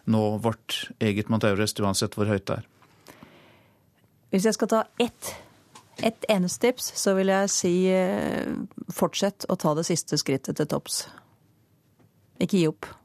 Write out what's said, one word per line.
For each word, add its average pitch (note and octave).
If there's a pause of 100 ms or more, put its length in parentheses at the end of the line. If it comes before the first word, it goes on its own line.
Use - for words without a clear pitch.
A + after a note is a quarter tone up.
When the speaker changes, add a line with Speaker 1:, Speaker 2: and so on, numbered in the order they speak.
Speaker 1:
nå G#2+
vårt - (100)
eget G#2
Mount A2+
Everest, G#2+
uansett G2+
hvor G#2
høyt G2+
det -
er? A2+ (1700)
Speaker 2:
Hvis F#3+
jeg G#3+
skal A3
ta A3 (220)
ett, - (760)
ett A3+
eneste F#3+
tips, - (100)
så G3
vil F#3+
jeg G3
si, - (180)
eh, F#3 (420)
fortsett -
å F#3
ta D#3
det D#3+
siste -
skrittet -
til D3+
topps. - (1300)
Ikke F#3
gi E3
opp. - (200)